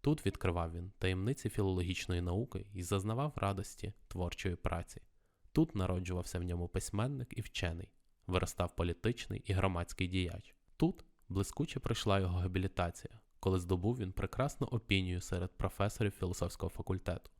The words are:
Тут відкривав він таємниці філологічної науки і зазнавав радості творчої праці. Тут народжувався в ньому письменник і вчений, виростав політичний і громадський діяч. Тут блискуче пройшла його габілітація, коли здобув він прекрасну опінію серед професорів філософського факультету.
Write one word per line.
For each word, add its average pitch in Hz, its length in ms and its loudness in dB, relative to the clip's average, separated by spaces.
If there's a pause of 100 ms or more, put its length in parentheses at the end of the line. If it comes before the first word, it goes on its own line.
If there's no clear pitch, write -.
Тут 151 260 2
відкривав 85 460 0
він 87 260 -8
таємниці 95 500 0
філологічної 90 720 2
науки 95 520 -2
і 92 100 -6
зазнавав 110 540 0
радості - 560 -2 (160)
творчої 90 480 -2
праці. - 440 -4 (520)
Тут 160 220 4
народжувався 92 640 0
в 87 40 -2
ньому 87 260 -2
письменник 120 720 -2
і - 20 -4
вчений, 85 480 -4 (380)
виростав 90 500 0
політичний - 680 0
і 101 60 2
громадський 92 560 2
діяч. 90 460 -2 (220)
Тут - 280 2 (240)
блискуче - 520 -2
пройшла - 400 2
його 90 180 2
габілітація, 90 840 -2 (200)
коли 95 200 4
здобув 92 380 2
він 95 140 -4
прекрасну - 540 -2
опінію 92 540 2
серед 90 360 -4
професорів 101 560 2
філософського 87 580 -2
факультету. - 680 -4